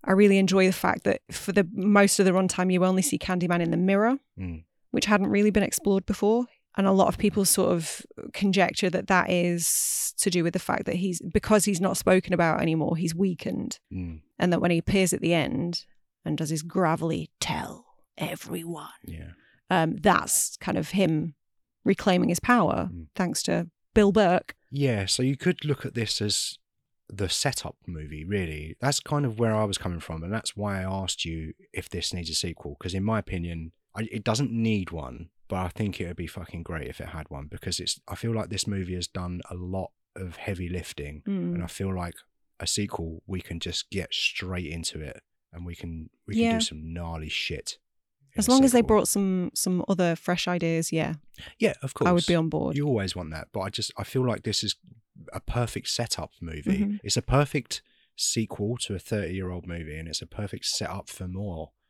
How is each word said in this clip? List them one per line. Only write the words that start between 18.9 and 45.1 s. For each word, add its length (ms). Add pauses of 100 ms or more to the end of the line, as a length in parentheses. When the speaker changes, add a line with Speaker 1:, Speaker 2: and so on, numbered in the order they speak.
Speaker 2:
Yeah. 260 (400)
Speaker 1:
um, 260
that's 600
kind 180
of 140
him 440 (500)
reclaiming 440
his 120
power, 520
Speaker 2:
Mm. 220
Speaker 1:
thanks 300
to 240 (260)
Bill 180
Burke. 420 (160)
Speaker 2:
Yeah, 360
so 160
you 160
could 260
look 220
at 80
this 260
as 380 (500)
the 220
setup 460 (100)
movie, 400
really. 540
That's 200
kind 240
of 140
where 160
I 100
was 140
coming 220
from, 220
and 100
that's 220
why 260
I 20
asked 420
you 300 (180)
if 160
this 240
needs 180
a 40
sequel, 420
'cause 180
in 100
my 140
opinion, 540 (240)
I, 160
it 100
doesn't 300
need 400
one, 380 (180)
but 80
I 120
think 320
it 60
would 100
be 120
fucking 340
great 260
if 120
it 80
had 220
one, 160
because 340
it's, 260
I 100
feel 180
like 160
this 160
movie 300
has 120
done 320 (100)
a 40
lot 380 (220)
of 220
heavy 320
lifting, 580
Speaker 1:
Mm. 280
Speaker 2:
and 100
I 40
feel 260
like 200 (460)
a 60
sequel, 600
we 140
can 200
just 300
get 220
straight 540
into 340
it, 220 (320)